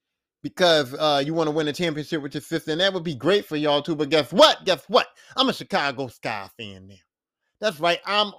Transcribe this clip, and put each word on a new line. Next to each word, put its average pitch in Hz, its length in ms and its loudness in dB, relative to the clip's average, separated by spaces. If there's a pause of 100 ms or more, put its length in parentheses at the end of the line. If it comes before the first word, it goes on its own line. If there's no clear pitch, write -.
(400)
because, 147 520 2
uh, 151 320 2
you 156 80 -4
wanna 160 180 0
win 151 160 0
a 143 60 -4
championship 151 480 -4
with 143 140 -10
your 147 60 -6
sister, 156 300 -6
and 156 80 -4
that 190 140 2
would 185 100 -6
be 165 120 -6
great 175 300 2
for 156 120 -8
y'all 147 240 0
too. 160 140 -4
But 147 140 -2
guess 151 220 2
what? 240 340 4
Guess 175 220 -2
what? 220 200 2 (280)
I'm 262 140 2
a 202 40 -2
Chicago 139 540 -4
Sky 107 400 -8 (100)
fan 98 300 -16
now. 98 80 -20 (640)
That's 196 220 -4
right. 170 240 2
I'm 208 220 0 (120)